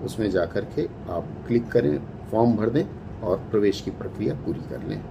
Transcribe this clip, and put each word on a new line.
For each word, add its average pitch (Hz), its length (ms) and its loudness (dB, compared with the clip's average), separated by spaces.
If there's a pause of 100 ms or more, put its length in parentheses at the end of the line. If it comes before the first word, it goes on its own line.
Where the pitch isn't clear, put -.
उसमें 104 260 0
जा 90 160 4
कर 92 200 -2
के - 200 -2 (240)
आप 87 180 -4 (200)
क्लिक 117 200 2
करें, 76 320 4 (320)
फॉर्म 113 240 6
भर 104 140 2
दें 143 140 2 (380)
और 90 160 2
प्रवेश 104 440 2
की - 100 -6
प्रक्रिया - 420 -4
पूरी - 260 -4
कर - 280 -8
लें। 50 240 -4